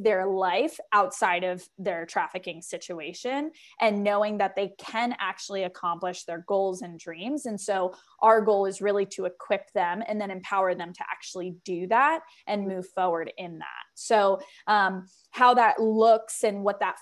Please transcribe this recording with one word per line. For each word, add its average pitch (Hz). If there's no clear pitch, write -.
their 196
life 190
outside 185
of 180
their 175
trafficking 175
situation 180
and 208
knowing 208
that 196
they 196
can 240
actually 196
accomplish 180
their 170
goals 190
and 170
dreams. 185
And 208
so 185
our 220
goal 202
is 190
really 202
to 196
equip 196
them 180
and 214
then 196
empower 185
them 175
to -
actually 180
do 180
that 277
and 202
move 185
forward 170
in 170
that. 156
So, 196
um, 190
how 247
that 233
looks 220
and 202
what 202
that 185